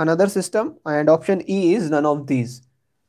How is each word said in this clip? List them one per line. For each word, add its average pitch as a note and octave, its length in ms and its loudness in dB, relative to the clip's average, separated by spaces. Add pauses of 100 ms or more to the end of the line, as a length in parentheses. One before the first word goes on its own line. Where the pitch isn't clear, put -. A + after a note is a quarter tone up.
another E3 260 2 (100)
system, F#3 320 -2 (180)
and D3+ 300 0
option F3+ 320 -2
E F#3+ 280 2
is G#3+ 140 -4
none D3+ 240 2
of D3+ 100 -4
these। B2 240 -2 (600)